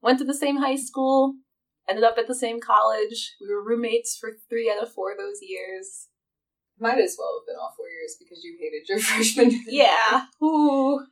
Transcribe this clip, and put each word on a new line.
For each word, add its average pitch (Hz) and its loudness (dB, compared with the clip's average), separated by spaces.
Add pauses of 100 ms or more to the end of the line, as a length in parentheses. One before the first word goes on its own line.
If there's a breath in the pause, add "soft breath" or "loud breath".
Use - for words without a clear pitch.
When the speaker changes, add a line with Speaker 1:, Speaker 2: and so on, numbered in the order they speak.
Speaker 1:
went 254 4
to 277 -4
the 269 -2
same 285 -2
high 269 0
school, 269 2 (540)
ended 202 2
up 233 4
at 233 -2
the 254 -2
same 233 -4
college. 220 0
We 403 -8
were 415 -4
roommates 233 -2
for 226 -12 (180)
three 233 -2
out 208 -2
of 233 -8
four 190 -6
of 202 -12
those 202 -10
years. 190 -12 (720)
Speaker 2:
Might 226 0
as - 0
well 480 -6
have - -18
been - -10
all - -10
four 480 -12
years 494 -12
because 339 -20
you 339 -16
hated 151 -10
your 208 -2
<laughs> - -
freshman 226 4
year. 233 -2
Speaker 1:
Yeah. 226 4 (160)
Ooh. 285 4 (120)